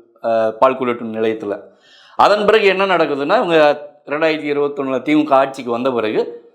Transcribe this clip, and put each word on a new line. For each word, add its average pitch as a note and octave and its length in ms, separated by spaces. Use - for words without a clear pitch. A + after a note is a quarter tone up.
அஹ், A2+ 280
பால் C3 260
குளிரூட்டும் A#2+ 380
நிலையத்துல. A2 440
அதன் G3+ 300
பிறகு G#3 200
என்ன F#3+ 200
நடக்குதுன்னா, D#3 500
இவங்க D#3+ 500
ரெண்டாயிரத்தி D3+ 440
இருபத்தொன்னுல C#3+ 520
திமுக D3+ 300
ஆட்சிக்கு C3+ 400
வந்த B2+ 200
பிறகு A#2 300